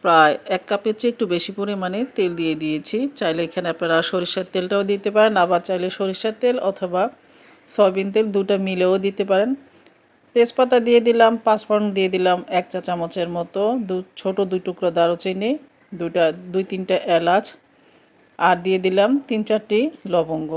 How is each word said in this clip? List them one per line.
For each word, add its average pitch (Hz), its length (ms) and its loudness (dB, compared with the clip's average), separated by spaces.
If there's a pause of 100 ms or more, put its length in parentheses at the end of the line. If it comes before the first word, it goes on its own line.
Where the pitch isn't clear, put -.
প্রায় 160 300 6 (220)
এক 180 140 -6
কাপের 214 300 -2
চেয়ে 240 140 0
একটু 233 200 -4
বেশি 175 260 -4
পরিমাণে 196 400 -4 (160)
তেল 180 240 0
দিয়ে 165 220 -2
দিয়েছি। 156 360 -6 (220)
চাইলে 170 280 -2
এখানে 175 260 -6
আপনারা 165 220 -2 (140)
সরিষার 180 440 -4
তেলটাও 196 380 -2
দিতে 196 240 -2
পারেন, 214 180 4 (100)
আবার 180 240 2
চাইলে 185 200 -2 (100)
সরিষার 202 420 -4
তেল 247 160 0 (160)
অথবা 185 320 -2 (680)
সয়াবিন 196 440 2
তেল 220 120 2 (100)
দুটো 196 200 0 (120)
মিলেও 185 260 2 (120)
দিতে 196 260 -2
পারেন। 202 180 2 (880)
তেজপাতা 247 420 4 (100)
দিয়ে 240 200 6
দিলাম, 233 240 6 (140)
পাঁচ 214 220 4
ফোড়ন 214 180 2 (100)
দিয়ে 190 200 2
দিলাম 180 220 2 (220)
এক 185 100 -4
চা 185 120 -6
চামচের 175 480 -4
মতো, 175 320 -4 (260)
দু-, 185 200 -6 (120)
ছোট 190 180 -4 (120)
দুই 185 160 -2
টুকরো 180 320 -2
দারুচিনি, 185 540 0 (480)
দুইটা, 170 240 0 (280)
দুই 190 120 -2
তিনটা 185 320 -4 (220)
এলাচ, 175 280 2 (920)
আর 175 160 4 (100)
দিয়ে 190 200 0
দিলাম 196 240 4 (180)
তিন 220 200 -2
চারটি 214 320 0 (340)
লবঙ্গ। 160 440 -2